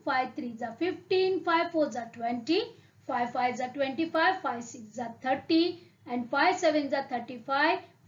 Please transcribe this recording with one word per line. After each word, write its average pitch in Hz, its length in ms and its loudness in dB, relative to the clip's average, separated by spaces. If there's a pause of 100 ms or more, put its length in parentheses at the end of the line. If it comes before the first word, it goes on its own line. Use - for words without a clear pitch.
five 254 300 0
three's 240 280 -8
are 226 160 -6
fifteen, 370 640 0
five 339 260 2
four's 285 240 0
are 226 180 -8
twenty, 240 500 0 (440)
five 240 260 -2
five's 247 280 0
are 247 80 -2
twenty-five, 311 760 2
five 240 220 -4
six's 226 340 -16
are 233 240 -8
thirty, 330 580 2 (260)
and 247 240 -4
five 339 280 4
seven's 302 360 2
are 269 80 0
thirty-five, 269 800 -2 (280)